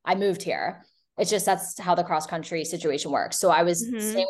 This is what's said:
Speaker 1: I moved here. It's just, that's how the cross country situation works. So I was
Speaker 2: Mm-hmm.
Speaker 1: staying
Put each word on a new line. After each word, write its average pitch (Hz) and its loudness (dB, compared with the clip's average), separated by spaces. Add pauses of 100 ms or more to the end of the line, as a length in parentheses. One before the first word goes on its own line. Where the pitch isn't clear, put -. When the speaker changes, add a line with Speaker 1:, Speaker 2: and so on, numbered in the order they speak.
Speaker 1:
I 185 2
moved 196 0
here. 113 -4 (340)
It's 214 0
just, 190 0
that's 185 -2
how 180 2
the 170 0
cross 160 -2
country 160 -6
situation 156 -2
works. - 0
So 185 4
I 160 6
was 175 2
Speaker 2:
Mm-hmm. 233 -6
Speaker 1:
staying 208 0